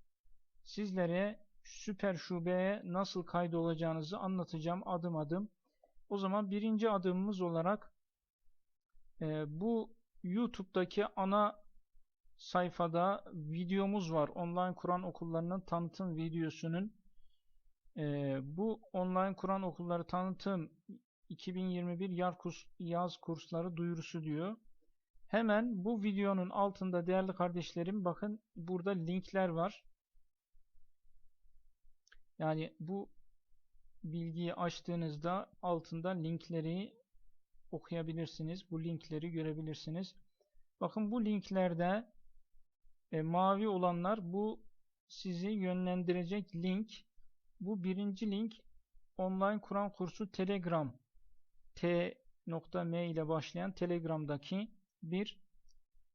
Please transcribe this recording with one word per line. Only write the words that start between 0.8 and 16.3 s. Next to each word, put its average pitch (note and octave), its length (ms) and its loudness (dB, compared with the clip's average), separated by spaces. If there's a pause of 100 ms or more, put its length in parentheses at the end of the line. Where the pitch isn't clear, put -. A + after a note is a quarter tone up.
süper G3 500 -2
şubeye F3+ 720 2
nasıl F#3 380 0
kaydolacağınızı E3 960 0
anlatacağım F3+ 720 -2
adım F3 280 0
adım. E3+ 320 0 (600)
O G3+ 100 0
zaman G3 320 2
birinci G#3+ 400 4
adımımız F#3+ 500 2
olarak, F3 520 0 (1300)
e, D#3 400 -2
bu A3+ 360 0 (260)
YouTube'daki F#3+ 840 0
ana G3+ 540 2 (760)
sayfada F3 960 2
videomuz F3+ 800 0
var. D3+ 160 4
Online F3 460 0
Kur'an F3+ 280 0
okullarının E3+ 580 -2
tanıtım E3+ 560 -2
videosunun, E3 760 -2 (1040)